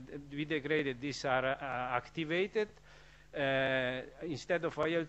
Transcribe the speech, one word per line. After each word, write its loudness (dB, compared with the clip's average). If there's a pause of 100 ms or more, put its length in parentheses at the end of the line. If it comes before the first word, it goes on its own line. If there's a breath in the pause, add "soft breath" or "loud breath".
(300)
we -4
degraded, 0
these -4
are, 4
uh, 2 (400)
activated, 0 (680 loud breath)
uh, 2 (220)
instead 0
of -2
I 4
L 2